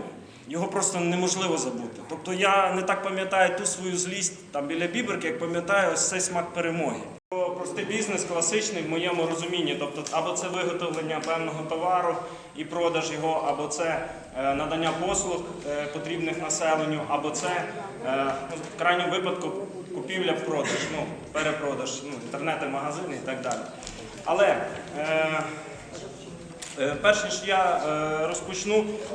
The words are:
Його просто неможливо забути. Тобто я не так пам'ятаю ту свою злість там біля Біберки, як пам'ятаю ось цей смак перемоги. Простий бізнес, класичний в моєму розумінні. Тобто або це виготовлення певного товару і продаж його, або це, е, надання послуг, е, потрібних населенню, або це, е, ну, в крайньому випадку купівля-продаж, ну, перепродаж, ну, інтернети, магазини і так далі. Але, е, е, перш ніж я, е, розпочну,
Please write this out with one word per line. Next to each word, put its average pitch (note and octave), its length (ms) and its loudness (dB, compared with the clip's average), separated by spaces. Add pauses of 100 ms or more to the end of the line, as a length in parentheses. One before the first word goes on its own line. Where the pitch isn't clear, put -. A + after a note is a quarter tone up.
(480)
Його E3+ 180 -2
просто F3+ 340 0
неможливо F3+ 580 2
забути. A#2 500 -4
Тобто D#3 240 -6
я F#3+ 400 6
не F#3 100 2
так G3 200 0
пам'ятаю F#3+ 560 4
ту G3+ 80 0
свою F3+ 300 -2
злість - 560 -2
там C#3+ 140 0
біля E3 200 0
Біберки, F#3+ 400 0
як D#3+ 120 -2
пам'ятаю E3+ 540 4
ось D#3 160 2
цей F#3 120 0
смак F3 300 -2
перемоги. E3 500 0 (560)
Простий F#3 280 -4
бізнес, G3+ 400 0
класичний F3+ 580 0
в D#3 60 -4
моєму E3 380 2
розумінні. E3 540 0
Тобто C#3+ 300 -4
або F3 220 0
це F3+ 160 -2
виготовлення E3+ 800 0
певного D#3+ 420 0
товару E3+ 480 2 (400)
і D3+ 80 -4
продаж D#3+ 480 2
його, D#3 360 2
або D3 200 0
це, D#3+ 380 0 (320)
е, C3+ 160 4
надання D#3+ 380 2 (140)
послуг, F#3 340 0 (300)
е, D3 160 -2
потрібних D#3+ 560 -4
населенню, D#3 680 2
або D3 220 0
це, F3+ 340 0 (420)
е, C3+ 280 2 (160)
ну, D#3+ 60 -6 (200)
в - 20 -12
крайньому F3 320 4
випадку F#3 420 0 (420)
купівля-продаж, D#3+ 840 0 (140)
ну, D3 140 -2 (260)
перепродаж, D3 580 0 (140)
ну, C#3+ 80 -8 (120)
інтернети, C#3+ 420 -2
магазини C#3+ 560 -2
і A#2+ 40 -8
так C3 140 -4
далі. B2 200 -2 (640)
Але, F#3 320 6 (420)
е, D#3 440 2 (1400)
е, C#3+ 240 2
перш G#3 220 6
ніж - 220 -2
я, F#3+ 340 4 (420)
е, D#3+ 40 2
розпочну, G3+ 580 2 (300)